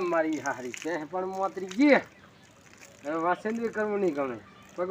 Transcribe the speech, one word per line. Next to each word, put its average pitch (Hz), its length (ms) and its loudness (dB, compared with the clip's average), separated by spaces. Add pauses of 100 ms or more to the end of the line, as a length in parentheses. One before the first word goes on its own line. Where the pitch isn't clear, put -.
(120)
મારી 156 340 2
હારી 127 340 -4
છે 160 120 -4 (180)
પણ 185 260 -4
મોતરી 190 400 -4
ગઈ. 269 240 8 (1000)
હવે 151 240 -4
વાસણ 180 340 0
બી 220 160 -4
કરવું 208 240 0
નહીં 175 160 2
ગમે, 131 200 -2 (400)
પગ 180 140 -4